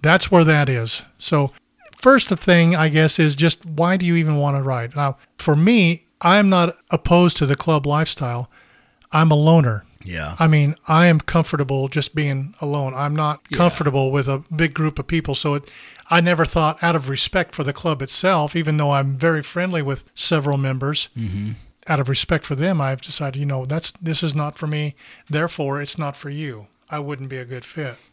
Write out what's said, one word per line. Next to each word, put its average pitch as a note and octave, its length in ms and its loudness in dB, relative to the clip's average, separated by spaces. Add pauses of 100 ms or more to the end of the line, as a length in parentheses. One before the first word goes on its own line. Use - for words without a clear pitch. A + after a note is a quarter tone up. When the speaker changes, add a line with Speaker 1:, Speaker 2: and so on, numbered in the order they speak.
Speaker 1:
that's E3+ 260 2
where F3 140 6
that D3+ 260 2
is. A#2 320 -4 (160)
So C#3+ 340 -2 (460)
first C4 320 4
thing, F3 460 4
I D#3+ 140 2
guess, D#3 280 2
is D3+ 180 2
just D#3 300 0
why E3+ 320 0
do F3+ 80 0
you E3+ 100 2
even D#3 220 2
wanna C#3+ 240 0
ride? B2+ 340 -4
Now, C#3+ 220 -2 (220)
for D3+ 160 2
me, E3+ 500 4 (160)
I'm G3 280 4
not F#3 260 2 (160)
opposed F3 460 4
to D3+ 100 0
the C#3 80 2
club D3 320 0
lifestyle. C3+ 640 -4 (600)
I'm D#3+ 200 4
a D3+ 40 4
loner. D3 500 4 (200)
Speaker 2:
Yeah. E2 320 -8
Speaker 1:
I D#3+ 100 2
mean, D3+ 280 4 (120)
I E3 200 4
am E3 120 4
comfortable C#3 680 -2
just C#3 260 -4
being C#3+ 480 -4
alone. C#3+ 340 -4
I'm C#3+ 200 -4
not D3+ 340 -2
Speaker 2:
Yeah. - 80 -6
Speaker 1:
comfortable C#3+ 540 2
with C#3 160 0
a C3+ 160 -4 (120)
big D#3 200 0
group D#3 240 -2
of - 80 -8
people. D#3+ 280 -2
So C#3+ 200 -2
it, C#3+ 140 -8 (400)
I E3+ 120 4
never E3 240 2
thought, D#3 360 0
out F3 140 0
of C#3 140 -4
respect E3 440 -4
for D#3 100 -8
the C#3 100 -4
club D3+ 280 -4
itself, D#3 540 -2
even D#3 220 -2
though D3 140 0
I'm C#3 260 0
very D#3 260 0
friendly F3 380 -4
with C#3 220 -6 (120)
several C#3+ 420 0
members, C3+ 600 -4
Speaker 2:
Mm-hmm. G#2 340 -6 (360)
Speaker 1:
out D3+ 120 0
of C3 100 -2
respect D3+ 360 -2
for D3 100 -6
them, E3 260 -2
I've C3+ 200 -4
decided, C#3 380 -8
you C#3+ 60 -4
know, C3+ 200 -4
that's, D3+ 260 -6 (100)
this D#3+ 220 -4
is D#3 100 -2
not D3 240 -4
for D#3 100 -8
me. D3+ 280 -6 (340)
Therefore, D3 520 -4
it's - 160 -12
not C#3+ 180 -6
for - 140 -14
you. C#3+ 380 -12 (220)
I D3+ 100 -8
wouldn't C#3 300 -10
be C3+ 80 -12
a B2+ 80 -12
good B2 200 -14
fit. C3+ 320 -10 (160)